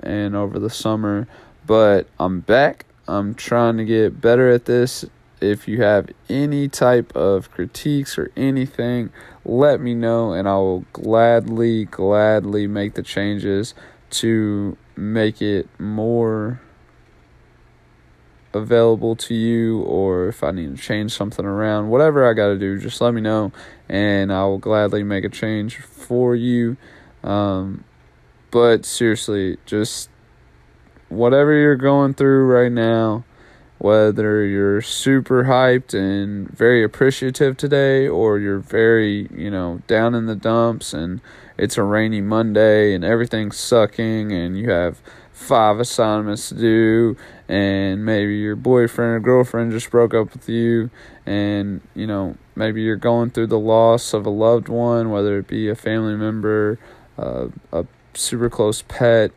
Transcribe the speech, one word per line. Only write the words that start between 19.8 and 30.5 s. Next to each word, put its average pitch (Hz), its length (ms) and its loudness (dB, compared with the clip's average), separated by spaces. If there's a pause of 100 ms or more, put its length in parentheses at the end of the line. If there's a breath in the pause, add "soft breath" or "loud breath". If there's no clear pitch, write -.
or 90 480 -2
if - 120 -10
I 71 100 -2
need 78 260 -8
to - 40 -18
change 107 300 -6
something 101 340 -8
around, 107 440 -4
whatever 143 380 4
I 117 60 4
gotta 101 240 2
do, 98 220 -4
just - 220 -10
let 120 120 2
me 113 60 -2
know, 107 320 -2 (380 loud breath)
and 98 420 0
I 95 140 0
will 98 120 -2
gladly 107 460 0
make 101 220 -4
a 104 40 -8
change 107 480 -6
for 123 560 -2
you. 120 440 -2 (460 loud breath)
Um, 98 600 -4 (680)
but 120 340 4
seriously, 104 800 -2
just - 440 -6 (1000)